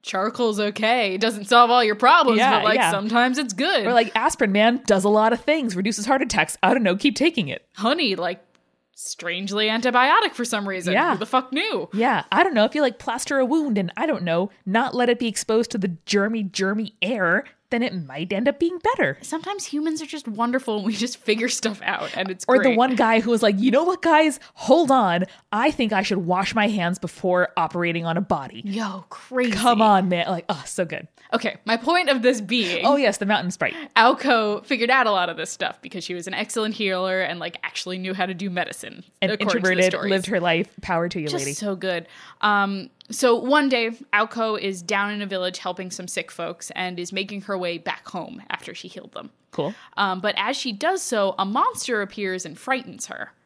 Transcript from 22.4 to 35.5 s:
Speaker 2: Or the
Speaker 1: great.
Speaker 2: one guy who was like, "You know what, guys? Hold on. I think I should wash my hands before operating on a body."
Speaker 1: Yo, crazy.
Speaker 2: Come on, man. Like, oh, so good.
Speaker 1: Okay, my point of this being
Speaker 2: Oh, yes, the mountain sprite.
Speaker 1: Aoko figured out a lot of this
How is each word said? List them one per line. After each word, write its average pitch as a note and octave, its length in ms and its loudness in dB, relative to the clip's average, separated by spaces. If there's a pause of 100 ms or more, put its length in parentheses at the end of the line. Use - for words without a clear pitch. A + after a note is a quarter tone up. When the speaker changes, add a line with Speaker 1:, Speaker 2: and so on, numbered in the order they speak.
Speaker 2:
Or B3+ 120 6
the - 60 4
Speaker 1:
great. A#3+ 140 4
Speaker 2:
one B3+ 160 4
guy A3+ 240 4
who A3+ 140 0
was A3 100 2
like, G#3 160 4
"You A#3 140 2
know C#4 100 4
what, F4+ 200 0
guys? D#4 360 4 (160)
Hold C#4 380 4
on. F#3 320 4 (260)
I B3 220 2
think A3 200 -2
I G3 100 2
should G3+ 160 0
wash F#3 360 -2
my G#3 140 2
hands F#3+ 320 -2
before F3+ 560 0
operating E3+ 500 -2
on E3 100 -2
a F#3 40 0
body." C#3 440 -4
Speaker 1:
Yo, G3 460 -6
crazy. B3+ 400 -4
Speaker 2:
Come A3 320 2
on, G3+ 260 4
man. F3 200 0
Like, F3 200 -4
oh, C#3 160 -6
so - 200 -4
good. D#3 240 -10 (240)
Speaker 1:
Okay, - 320 -2
my A3 120 0
point E4 320 0
of C4 140 2
this B3 180 4
being F#3 460 0
Speaker 2:
Oh, G3 80 6
yes, A3 240 2
the G3+ 80 -4
mountain F#3 240 0
sprite. - 240 -4 (220)
Speaker 1:
Aoko A3+ 680 4
figured A#3 260 -2
out B3+ 180 4
a - 20 2
lot F#3 180 0
of E3 80 -8
this E3 140 -8